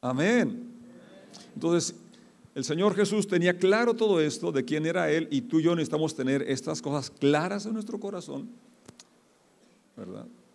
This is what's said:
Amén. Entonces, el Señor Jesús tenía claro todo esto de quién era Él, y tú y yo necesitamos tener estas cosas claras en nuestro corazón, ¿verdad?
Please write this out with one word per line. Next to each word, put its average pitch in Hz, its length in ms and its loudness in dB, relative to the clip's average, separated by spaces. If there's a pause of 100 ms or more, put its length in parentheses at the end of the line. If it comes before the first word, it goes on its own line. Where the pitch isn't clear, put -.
Amén. 147 680 0 (840)
Entonces, 170 400 0 (600)
el 135 100 -6
Señor 180 300 2
Jesús 202 320 2
tenía 175 320 2
claro 220 360 4
todo 214 260 4
esto 151 320 0
de 135 120 0
quién 151 220 -2
era 170 240 0
Él, 160 200 2
y 135 120 0
tú 160 180 2
y 151 40 -2
yo 170 100 4
necesitamos 156 400 -2
tener 135 280 0
estas 139 400 -4
cosas 139 280 -4
claras 175 560 0
en 220 80 -4
nuestro 214 260 -8
corazón, 180 480 -10 (1500)
¿verdad? 98 300 -14 (280)